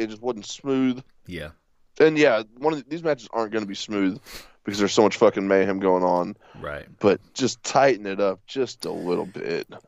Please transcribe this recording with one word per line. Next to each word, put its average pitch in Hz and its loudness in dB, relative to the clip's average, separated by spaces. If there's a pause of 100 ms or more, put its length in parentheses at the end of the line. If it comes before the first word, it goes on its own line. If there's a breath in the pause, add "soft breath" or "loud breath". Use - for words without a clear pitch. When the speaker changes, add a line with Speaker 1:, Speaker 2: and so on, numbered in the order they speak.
Speaker 1:
It 110 -4
just 107 -16
wasn't 113 -6
smooth. 131 -2 (260)
Speaker 2:
Yeah. 78 -12 (500)
Speaker 1:
And, 156 6
yeah, 123 4 (140)
one 147 -2
of 151 -4
the, 113 -12
these 165 -8
matches 147 -4
aren't 110 -4
gonna 107 -4
be 98 -10
smooth 98 -2 (440 loud breath)
because 101 -6
there's 101 0
so 117 6
much 101 4
fucking 101 4
mayhem 98 2
going 92 2
on. 90 0 (240 soft breath)
Speaker 2:
Right. 73 -10 (120)
Speaker 1:
But 107 4 (140)
just - -4
tighten 131 2
it 98 -4
up 95 -2
just - -6
a 85 -8
little 85 -4
bit. - -8 (200)